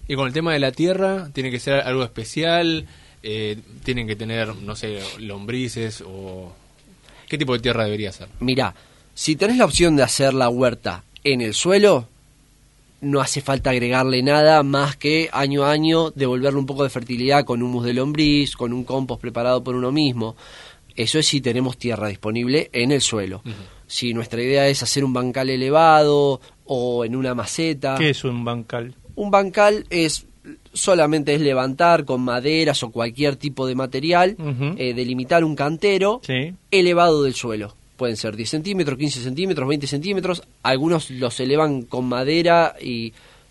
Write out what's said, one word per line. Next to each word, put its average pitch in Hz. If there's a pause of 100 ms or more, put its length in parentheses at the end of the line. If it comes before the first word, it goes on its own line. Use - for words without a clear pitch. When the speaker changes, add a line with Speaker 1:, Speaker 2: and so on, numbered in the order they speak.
Speaker 1:
Y 147
con 135
el 123
tema 160
de 147
la 135
tierra, 190
¿tiene 131
que 123
ser 139
algo 127
especial? 160 (380)
Eh, 107 (260)
¿tienen 123
que 107
tener, 110
no 101
sé, 107 (180)
lombrices 113
o 92 (760)
qué 156
tipo 143
de 120
tierra 117
debería 104
ser? - (100)
Speaker 2:
Mirá, 123 (400)
si -
tenés 196
la 247
opción 165
de 135
hacer 135
la 127
huerta 120 (220)
en 135
el 107
suelo, 185 (920)
no 143
hace 135
falta 135
agregarle 127
nada 151
más 139
que 156
año 139
a 143
año 160
devolverle 135
un 135
poco 139
de 135
fertilidad 127
con 120
humus 123
de 120
lombriz, 147
con 120
un 123
compost 127
preparado 123
por 127
uno 123
mismo. 120 (600)
Eso 117
es 156
si 139
tenemos 123
tierra 107
disponible 120
en 123
el 139
suelo. 101
Speaker 1:
Ujú. 113 (320)
Speaker 2:
Si 120
nuestra 117
idea 139
es 139
hacer 139
un 135
bancal 127
elevado 143 (240)
o 123
en 113
una 127
maceta. 135
Speaker 3:
¿Qué 143
es 135
un 120
bancal? 120 (200)
Speaker 2:
Un 202
bancal 202
es, 165 (480)
solamente 151
es 151
levantar 135
con 127
maderas 139
o 117
cualquier 120
tipo 135
de 127
material, 156
Speaker 3:
Ujú. 147
Speaker 2:
eh, 127
delimitar 127
un 156
cantero 190
Speaker 3:
Sí. 143 (160)
Speaker 2:
elevado 175
del 131
suelo. 107 (220)
Pueden 120
ser 107
diez 110
centímetros, 156
quince 139
centímetros, 135
veinte 143
centímetros. 175 (200)
Algunos 143
los 127
elevan 143
con 127
madera 160
y 117 (380)